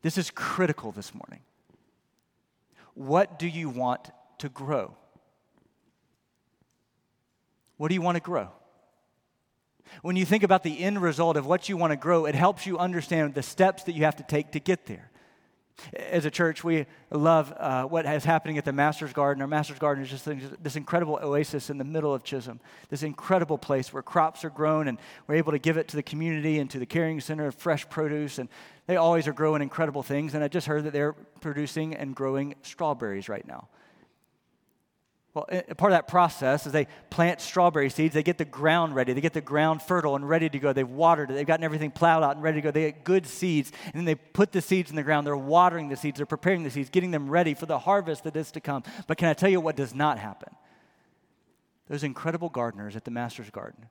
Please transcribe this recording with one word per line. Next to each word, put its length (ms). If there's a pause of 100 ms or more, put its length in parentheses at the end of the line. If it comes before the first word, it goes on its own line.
This 160
is 120
critical 640
this 220
morning. 260 (1600)
What 440
do 80
you 220
want 420 (280)
to 100
grow? 440 (2750)
What 120
do 40
you 80
want 140
to 60
grow? 280 (1500)
When 140
you 100
think 180
about 200
the 160
end 220
result 360
of 80
what 220
you 80
want 160
to 60
grow, 280
it 100
helps 300
you 120
understand 560
the 100
steps 400
that 100
you 100
have 140
to 60
take 280
to 80
get 260
there. 260 (800)
As 300
a 80
church, 320
we 220 (260)
love, 460
uh, 260
what 220
is 180
happening 340
at 60
the 80
Master's 400
Garden. 300
Our 60
Master's 300
Garden 280
is 40
just 140
this, 180 (200)
this 160
incredible 440
oasis 480
in 80
the 60
middle 300
of 100
Chisholm, 380 (280)
this 140
incredible 540
place 340
where 100
crops 440
are 40
grown 380
and 100 (300)
we're 80
able 160
to 80
give 160
it 140
to 80
the 60
community 560
and 100
to 100
the 60
Caring 340
Center 260
of 100
fresh 340
produce. 500
And 80 (400)
they 80
always 320
are 60
growing 280
incredible 400
things. 320
And 120
I 20
just 200
heard 180
that 80
they're 180 (300)
producing 520
and 220
growing 460
strawberries 680
right 180
now. 220 (1700)
Well, 160
a, 220
a 40
part 160
of 60
that 100
process 580
is 60
they 160 (220)
plant 320
strawberry 480
seeds, 240
they 100
get 140
the 80
ground 500
ready, 160
they 80
get 140
the 80
ground 400
fertile 340
and 140
ready 180
to 120
go. 120
They've 160
watered 420
it, 40
they've 120
gotten 200
everything 260
plowed 320
out 120
and 60
ready 180
to 20
go. 100
They 220
get 100
good 240
seeds, 460 (100)
and 120
then 100
they 100
put 380
the 80
seeds 300
in 40
the 80
ground. 240
They're 80
watering 540
the 80
seeds, 180
they're 100
preparing 380
the 60
seeds, 200
getting 220
them 180
ready 240
for 120
the 140
harvest 440
that 140
is 140
to 100
come. 220 (240)
But 100
can 100
I 60
tell 160
you 100
what 160
does 180
not 260
happen? 360 (1300)
Those 160
incredible 420
gardeners 480
at 80
the 80
Master's 380
Garden 420